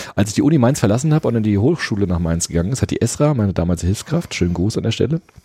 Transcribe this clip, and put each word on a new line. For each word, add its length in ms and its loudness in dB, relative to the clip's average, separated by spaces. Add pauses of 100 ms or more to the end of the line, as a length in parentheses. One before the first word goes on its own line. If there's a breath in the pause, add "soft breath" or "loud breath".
(160 loud breath)
Als 140 0
ich 60 -6
die 60 2
Uni 160 4
Mainz 220 4
verlassen 340 2
habe 140 2
und 80 0
in 80 0
die 140 2
Hochschule 500 0
nach 120 0
Mainz 280 0
gegangen 240 0
ist, 100 -2
hat 100 -2
die 100 -2
Esra, 320 0
meine 200 0
damalige 340 0
Hilfskraft, 460 -4
schönen 200 0
Gruß 240 -2
an 60 -4
der 80 -2
Stelle, 280 0 (260)